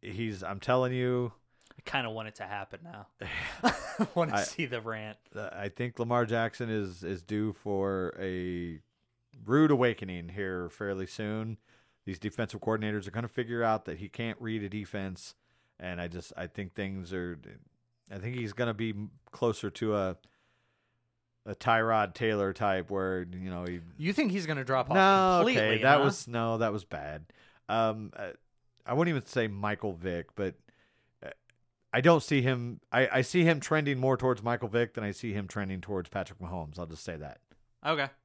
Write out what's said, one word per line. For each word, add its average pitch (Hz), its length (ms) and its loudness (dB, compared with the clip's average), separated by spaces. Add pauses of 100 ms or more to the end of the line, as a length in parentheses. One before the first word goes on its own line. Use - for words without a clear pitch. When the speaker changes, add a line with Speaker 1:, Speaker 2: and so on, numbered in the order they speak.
Speaker 1:
he's, 101 420 -4
I'm 98 180 -6
telling 127 320 2
you. 123 400 0 (440)
Speaker 2:
I - 140 -20
kinda 123 200 -2
want 110 180 -8
it 104 80 -16
to - 80 -10
happen 98 400 -10
now. 135 220 -16 (140)
Speaker 1:
<laughs> 95 80 -10 (200)
Speaker 2:
<laughs> - 160 -12
I - 500 2
wanna 151 220 2
Speaker 1:
I 101 60 4
Speaker 2:
see - 240 -4
the 120 140 -4
rant. 107 380 -8 (160)
Speaker 1:
uh, 104 180 -8
I 101 160 -6
think 120 300 -6
Lamar 120 280 2
Jackson 117 440 -2
is, 95 320 -4
is 90 200 -4
due 107 300 0
for 98 680 -2
a 90 600 -4 (640)
rude 147 280 6
awakening 101 560 2
here 92 400 -4
fairly 98 380 -4
soon. 110 520 -4 (460)
These 95 160 -6
defensive 107 400 -4
coordinators 107 480 -2
are - 20 -10
gonna 117 180 -4
figure 117 360 -2
out 110 220 2
that 78 120 -8
he 95 100 -10
can't 117 320 -6
read 110 220 -4
a 101 60 -6
defense, 95 680 -8 (460)
and 90 200 -6
I 87 60 -4
just, 85 300 -10
I 85 100 -8
think 95 280 -10
things 95 380 -6
are, 87 260 -4 (720)
I 101 60 -10
think 117 180 -6
he's 113 160 -6
gonna 117 220 -2
be 113 160 -2
m-, 104 200 -6 (220)
closer 110 380 0
to 107 260 0
a, 95 200 0 (1300)
a 104 80 -8
Tyrod 113 600 4
Taylor 104 380 2
type 92 380 0
where, 95 320 0
you 90 280 -8
know, 90 140 -6
he 87 160 -6 (160)
Speaker 2:
You 160 160 -2
think 254 200 2
he's 185 140 -2
gonna 147 180 -2
drop 131 260 2
off - 40 2
Speaker 1:
No, 190 500 8
Speaker 2:
completely, 240 180 4 (120)
Speaker 1:
okay, 110 80 2
that 139 160 10
Speaker 2:
huh? 143 60 6
Speaker 1:
was, - 240 2
no, 117 300 0
that 110 140 4
was 101 120 -4
bad. 76 400 -8 (440)
Um, 110 480 2
uh, 98 120 -8 (580)
I - 80 -2
wouldn't 165 200 2
even 131 120 -2
say 117 220 0
Michael 104 460 -2
Vick, 87 400 -4
but, 95 200 -2 (720)
uh, 67 60 -12 (640)
I 120 80 2
don't 156 220 8
see 139 200 2
him, 120 380 0 (120)
I, 123 200 4
I 131 100 4
see 175 220 4
him 160 160 6
trending 143 380 0
more 131 180 4
towards 123 260 2
Michael 117 260 -2
Vick 117 260 2
than 110 100 -4
I 101 80 -2
see 110 200 -6
him 98 160 -4
trending 95 320 -4
towards 90 280 -4
Patrick 92 320 -6
Mahomes. 85 380 -8
I'll 87 80 -6
just 80 180 -12
say 82 120 -6
that. 73 220 -12 (480)
Speaker 2:
Okay. 147 220 0 (160)